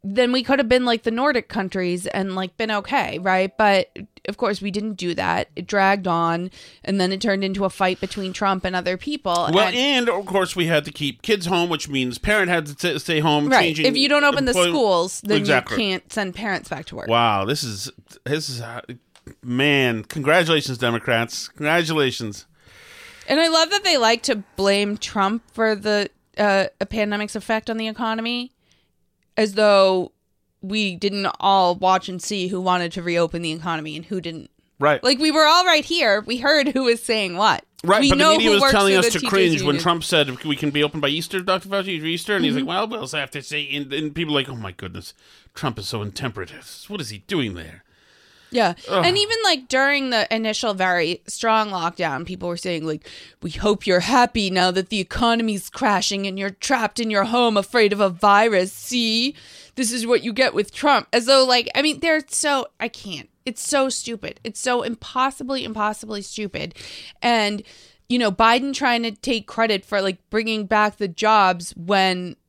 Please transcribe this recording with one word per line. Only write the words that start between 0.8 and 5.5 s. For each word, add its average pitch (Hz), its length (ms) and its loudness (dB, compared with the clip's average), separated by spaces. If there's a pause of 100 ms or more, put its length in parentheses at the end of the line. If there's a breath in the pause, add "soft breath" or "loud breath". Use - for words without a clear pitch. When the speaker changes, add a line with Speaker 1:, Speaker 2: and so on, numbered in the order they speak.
Speaker 1:
like 233 200 0
the 240 80 -2
Nordic 247 360 0
countries 185 600 -4
and, 190 280 -4
like, 190 220 -6
been 220 140 -2
okay, 208 480 -2
right? 190 360 0
But, 196 400 4 (320)
of 208 100 -6
course, 202 220 -2
we 196 120 -6
didn't 208 240 -6
do 175 180 -4
that. 90 420 -2